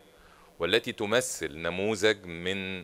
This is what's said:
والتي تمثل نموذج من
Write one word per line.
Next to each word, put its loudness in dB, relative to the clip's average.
والتي 2
تمثل 0
نموذج 2
من -4